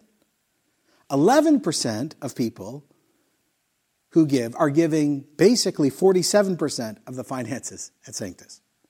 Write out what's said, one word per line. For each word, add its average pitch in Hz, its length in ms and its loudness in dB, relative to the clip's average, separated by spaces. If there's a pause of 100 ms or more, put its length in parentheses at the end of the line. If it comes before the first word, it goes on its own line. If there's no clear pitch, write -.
(1080)
Eleven 262 520 4
percent 131 600 -4
of - 140 -10
people 117 480 -6 (1300)
who 165 140 4
give 123 300 -2
are 156 140 0
giving 147 560 0 (100)
basically 180 540 2
forty-seven 190 680 2
percent 120 480 -6
of 127 100 -14
the 127 80 -8
finances 120 680 -10 (160)
at 117 80 -16
Sanctus. - 460 -14 (280)